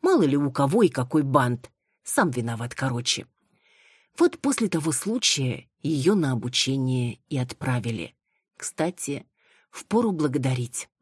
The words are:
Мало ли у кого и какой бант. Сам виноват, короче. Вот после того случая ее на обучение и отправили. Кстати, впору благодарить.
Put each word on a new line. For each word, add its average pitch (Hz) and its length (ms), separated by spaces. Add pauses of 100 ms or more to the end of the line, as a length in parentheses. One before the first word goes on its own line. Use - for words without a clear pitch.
Мало 339 220
ли 143 120
у 143 160
кого 143 320
и 180 60
какой 139 340
бант. 127 480 (320)
Сам 185 280
виноват, 117 440
короче. 127 520 (880)
Вот 339 220
после 247 280
того 160 240
случая 139 800 (120)
ее 156 340
на 151 160
обучение 127 880 (100)
и 147 80
отправили. 123 760 (420)
Кстати, - 680 (440)
впору 226 420
благодарить. 131 760 (120)